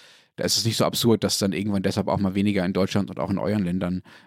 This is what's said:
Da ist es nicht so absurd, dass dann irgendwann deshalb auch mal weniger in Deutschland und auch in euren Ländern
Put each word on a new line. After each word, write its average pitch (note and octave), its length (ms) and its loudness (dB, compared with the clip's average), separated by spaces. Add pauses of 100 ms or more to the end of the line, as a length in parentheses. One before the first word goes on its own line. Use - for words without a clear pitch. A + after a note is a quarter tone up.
(400)
Da F2 60 -2
ist - 100 2
es G2 80 -2
nicht A2 140 0
so - 80 4
absurd, A2+ 360 2
dass F#2+ 160 0
dann G2 140 0
irgendwann G2 300 -2
deshalb G2 260 0
auch D#2+ 100 2
mal F#2+ 160 0
weniger G2 300 2
in F#2+ 80 -2
Deutschland F#2+ 380 0
und - 100 -8
auch E2 100 -2
in F#2+ 80 0
euren G2+ 240 0
Ländern F2+ 400 -2 (240)